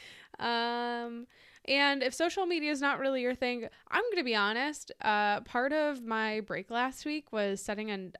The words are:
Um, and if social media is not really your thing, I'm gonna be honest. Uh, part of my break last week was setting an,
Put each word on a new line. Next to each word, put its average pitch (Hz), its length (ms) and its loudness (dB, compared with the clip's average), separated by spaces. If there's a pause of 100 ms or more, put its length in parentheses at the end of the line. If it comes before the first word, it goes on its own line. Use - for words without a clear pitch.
(380)
Um, 240 880 -2 (400)
and 277 360 4
if 254 120 0
social 349 320 2
media 311 240 0
is 277 100 0
not 277 180 2
really 269 240 0
your 247 120 0
thing, 247 340 -2 (220)
I'm - 200 2
gonna 359 140 0
be 233 120 0
honest. 233 640 0
Uh, 208 400 2
part 262 320 0
of 294 320 0
my 220 360 0
break 190 300 -6
last 247 340 -2
week 302 280 -6
was 202 300 0
setting 214 280 -4
an, 190 300 -6